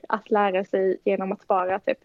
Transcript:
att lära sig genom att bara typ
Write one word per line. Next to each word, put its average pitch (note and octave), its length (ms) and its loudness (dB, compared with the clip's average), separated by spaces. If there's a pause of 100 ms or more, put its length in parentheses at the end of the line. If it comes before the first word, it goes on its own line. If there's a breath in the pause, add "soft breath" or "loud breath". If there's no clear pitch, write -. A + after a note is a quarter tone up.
att G#3+ 220 -4
lära G3+ 340 2
sig F#3+ 380 0
genom F#3+ 280 0
att - 160 -12
bara F#3 320 0
typ - 260 -2